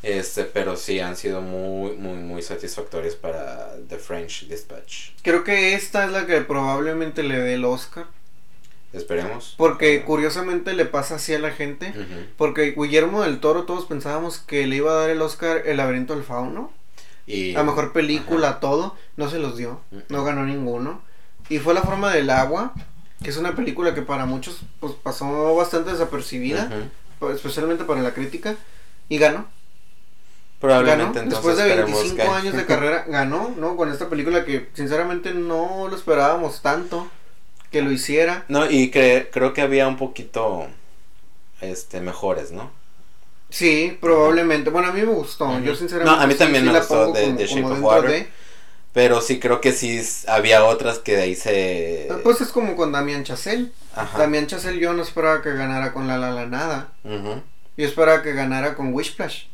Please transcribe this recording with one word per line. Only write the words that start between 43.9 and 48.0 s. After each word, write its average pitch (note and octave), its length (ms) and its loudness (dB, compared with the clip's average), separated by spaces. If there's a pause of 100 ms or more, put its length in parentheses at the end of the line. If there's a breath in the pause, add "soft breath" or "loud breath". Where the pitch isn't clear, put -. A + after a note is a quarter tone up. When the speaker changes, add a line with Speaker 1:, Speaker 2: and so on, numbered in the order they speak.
Speaker 1:
Ajá. F3 80 -10
Speaker 2:
probablemente. D#3+ 680 6
Bueno, F3 180 2
a F3 40 -2
mí G3 80 0
me A3 120 4
gustó. D3+ 360 -2
Speaker 1:
Ujú. B2+ 120 0
Speaker 2:
Yo, C#3+ 140 0
sinceramente, E3+ 420 4
Speaker 1:
No, D3 60 4
a C#3 40 6
mí C#3 80 6
Speaker 2:
sí, C#3 40 0
Speaker 1:
también C#3+ 260 6
Speaker 2:
sí - 20 6
Speaker 1:
me B2+ 60 6
Speaker 2:
la E3 80 8
Speaker 1:
gustó - 140 0 (120)
Speaker 2:
pongo A2+ 100 2
Speaker 1:
de, G#2+ 80 4
Speaker 2:
como, G#2 140 2
Speaker 1:
de G2+ 80 2
Shape C3 160 0
Speaker 2:
como C3 60 0
Speaker 1:
of - 120 0
Speaker 2:
dentro G#2+ 80 4
Speaker 1:
Water, A#2 220 8